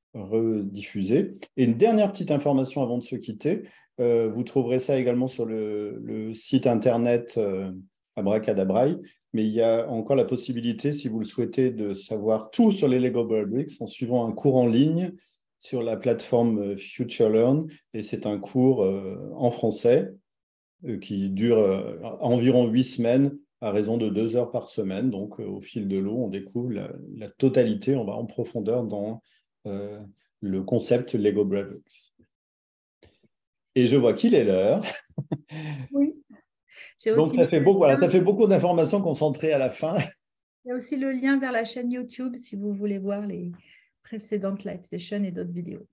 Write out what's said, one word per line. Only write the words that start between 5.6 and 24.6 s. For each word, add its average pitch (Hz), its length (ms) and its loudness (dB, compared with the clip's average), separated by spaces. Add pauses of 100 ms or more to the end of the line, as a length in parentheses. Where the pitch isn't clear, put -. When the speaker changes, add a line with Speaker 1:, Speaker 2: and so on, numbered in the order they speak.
Speaker 1:
le 110 320 -8
site 127 340 0
internet, 117 680 2
euh, 95 340 -2 (440)
Abracadabraille, 107 840 2 (360)
mais 110 120 0
il 107 60 0
y 113 100 0
a 143 260 2
encore 117 280 -2
la 151 100 4
possibilité, 120 680 -4
si 143 140 -8
vous 113 120 -4
le 107 60 -4
souhaitez, 123 440 -2
de 107 240 -4
savoir 107 560 -2
tout 220 220 4
sur 170 160 0
les 127 120 4
Lego 120 240 0
Braille 110 220 0
Bricks 127 360 -6
en 113 60 -8
suivant 120 400 -2
un 110 40 -4
cours 131 260 0
en 123 100 6
ligne 160 460 2 (460)
sur 123 240 -6
la 113 120 -2
plateforme, 117 640 0
euh, 101 160 -4
Future - 540 0
Learn. 127 380 4 (260)
Et 110 80 -6
c'est 104 240 -8
un 104 140 -4
cours, 127 440 2
euh, 98 320 -2 (200)
en 127 160 0
français, 120 600 2 (760)
euh, 117 120 -6
qui 98 320 -4
dure, 110 300 4
euh, 95 400 0 (200)
environ 123 480 4
huit 123 180 2
semaines 131 520 2 (240)
à 107 100 -4
raison 107 260 0
de 110 120 0
deux 110 260 0
heures 123 160 0
par - 180 -6